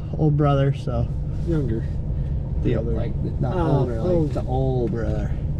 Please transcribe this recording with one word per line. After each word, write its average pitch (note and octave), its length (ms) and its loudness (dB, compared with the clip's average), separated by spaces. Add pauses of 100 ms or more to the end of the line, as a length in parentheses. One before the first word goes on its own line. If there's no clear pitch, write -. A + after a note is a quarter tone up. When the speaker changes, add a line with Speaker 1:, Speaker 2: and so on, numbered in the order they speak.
(180)
Speaker 1:
old D3+ 180 4
brother, C#3 380 4
so. A#2 340 -2 (400)
Speaker 2:
Younger. B2+ 360 0 (800)
Speaker 1:
The B2+ 140 2
old, A#2+ 100 -2
Speaker 2:
Brother. A#2 120 0
Speaker 1:
like, - 140 -2 (260)
not - 160 -2
Speaker 2:
Ah, D#3+ 220 2
Speaker 1:
older, A#2 240 0
like, F3 100 0
Speaker 2:
old. D#3 220 2
Speaker 1:
the A#2+ 120 0
old B2+ 460 0
brother. - 380 0 (300)